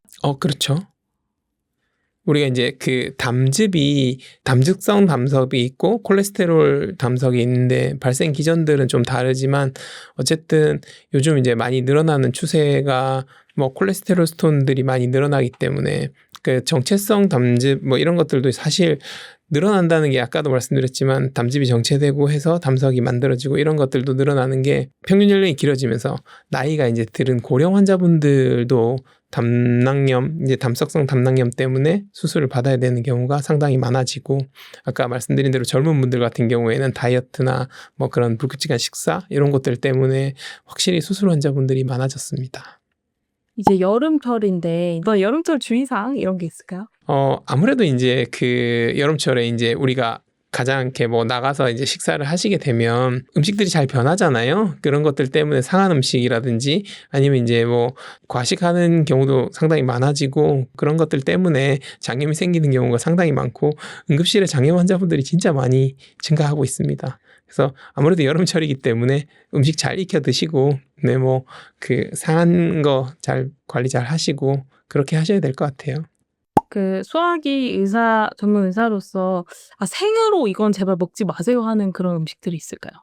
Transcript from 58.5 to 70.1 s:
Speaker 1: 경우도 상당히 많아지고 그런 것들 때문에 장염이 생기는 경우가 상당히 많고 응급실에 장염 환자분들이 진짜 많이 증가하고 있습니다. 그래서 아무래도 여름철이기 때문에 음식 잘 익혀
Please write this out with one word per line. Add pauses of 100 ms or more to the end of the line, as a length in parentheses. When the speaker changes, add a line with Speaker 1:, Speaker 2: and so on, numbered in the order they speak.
Speaker 1:
경우도
상당히
많아지고 (100)
그런
것들
때문에 (200)
장염이
생기는
경우가
상당히
많고 (380)
응급실에
장염
환자분들이
진짜
많이 (260)
증가하고
있습니다. (260)
그래서 (200)
아무래도
여름철이기
때문에 (280)
음식
잘
익혀